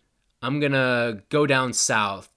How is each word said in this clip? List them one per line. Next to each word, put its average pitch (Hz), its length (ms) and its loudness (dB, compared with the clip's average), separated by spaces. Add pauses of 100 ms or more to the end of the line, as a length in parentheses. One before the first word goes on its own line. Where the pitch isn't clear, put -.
(420)
I'm 139 180 -2
gonna 127 680 0
go 151 160 2
down 131 260 2
south 104 640 -2